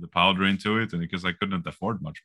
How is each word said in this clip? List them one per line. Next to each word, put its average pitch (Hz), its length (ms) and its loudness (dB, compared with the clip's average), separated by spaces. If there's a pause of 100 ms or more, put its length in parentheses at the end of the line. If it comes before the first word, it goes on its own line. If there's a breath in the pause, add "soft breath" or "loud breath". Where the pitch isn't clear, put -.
the 85 60 -12
powder 92 380 4
into 98 320 2
it, 110 160 -2
and 85 80 -2
because 87 240 -4
I 90 80 0
couldn't 95 340 -2
afford 95 340 -4
much 76 240 -10